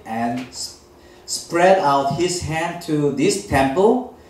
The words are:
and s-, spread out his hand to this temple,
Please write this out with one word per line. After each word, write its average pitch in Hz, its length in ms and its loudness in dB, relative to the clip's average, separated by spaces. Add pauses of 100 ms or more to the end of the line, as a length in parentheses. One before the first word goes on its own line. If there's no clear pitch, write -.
and 117 360 -4
s-, - 400 -14 (460)
spread 180 520 2
out 139 380 0
his 175 260 -2
hand 160 400 -6
to 147 300 0
this 175 340 0
temple, 175 680 2 (140)